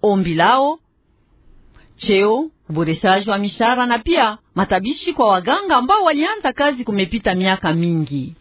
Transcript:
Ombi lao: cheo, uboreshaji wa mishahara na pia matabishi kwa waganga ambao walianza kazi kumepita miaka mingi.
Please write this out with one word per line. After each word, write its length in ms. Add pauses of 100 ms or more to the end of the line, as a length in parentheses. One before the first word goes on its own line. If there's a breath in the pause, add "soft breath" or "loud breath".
Ombi 320
lao: 440 (1160 soft breath)
cheo, 540 (200)
uboreshaji 600
wa 80
mishahara 480
na 120
pia 400 (160)
matabishi 580
kwa 160
waganga 480
ambao 280
walianza 480
kazi 320
kumepita 500
miaka 400
mingi. 680